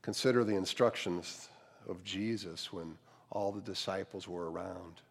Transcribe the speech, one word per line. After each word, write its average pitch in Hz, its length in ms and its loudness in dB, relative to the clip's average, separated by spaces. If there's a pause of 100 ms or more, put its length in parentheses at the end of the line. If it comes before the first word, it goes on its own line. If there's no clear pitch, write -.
Consider 120 400 6
the 107 120 4
instructions 95 920 2 (380)
of 90 160 -8
Jesus 98 680 -4
when 82 280 -8 (320)
all 101 200 0
the 101 80 -6
disciples 95 680 -4
were 87 240 -4
around. 87 600 -8